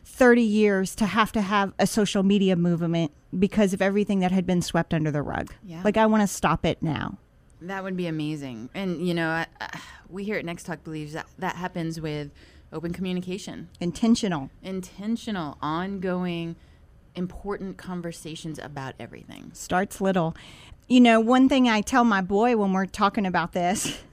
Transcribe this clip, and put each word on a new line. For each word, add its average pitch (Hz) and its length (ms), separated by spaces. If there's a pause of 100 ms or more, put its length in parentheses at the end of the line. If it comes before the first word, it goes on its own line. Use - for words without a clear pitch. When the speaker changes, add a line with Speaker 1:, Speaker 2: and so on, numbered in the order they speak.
Speaker 1:
thirty 240 360
years 208 540
to 220 100
have 208 280
to 226 80
have 196 380
a 190 80
social 202 360
media 196 320
movement 170 560 (260)
because 196 360
of 196 80
everything 196 380
that 180 120
had 185 140
been 180 160
swept - 320
under 156 180
the 143 100
rug. - 320 (100)
Speaker 2:
Yeah. 170 200
Speaker 1:
Like, 208 140
I 220 80
wanna 214 220
stop 165 380
it - 160
now. 156 360 (440)
Speaker 2:
That 190 220
would 190 140
be 175 100
amazing. 147 680
And, 180 320
you 175 80
know, 165 160
I, 160 160 (140)
I, - 200 (300)
we 190 140
here 202 140
at 151 80
Next 170 180
Talk 160 200
believes 151 300
that 156 140 (120)
that 175 160
happens 170 440
with 151 300 (420)
open 165 220
communication. 180 760 (140)
Speaker 1:
Intentional. 175 680 (140)
Speaker 2:
Intentional, 190 1000
ongoing, 180 920 (600)
important 190 640
conversations 165 840
about 135 400
everything. - 540
Speaker 1:
Starts - 480
little. 180 340 (520)
You 254 140
know, 226 180
one 254 300
thing 254 180
I 214 140
tell 240 240
my 202 160
boy 208 360
when 196 160
we're 190 120
talking 202 400
about 175 280
this 180 460 (140)